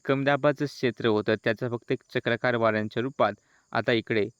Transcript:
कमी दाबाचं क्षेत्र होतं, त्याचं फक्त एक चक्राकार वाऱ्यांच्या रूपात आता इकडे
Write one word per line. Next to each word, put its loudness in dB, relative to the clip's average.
कमी 0
दाबाचं 0
क्षेत्र -2
होतं, 2
त्याचं -2
फक्त -6
एक -6
चक्राकार -2
वाऱ्यांच्या 0
रूपात 0
आता 0
इकडे 0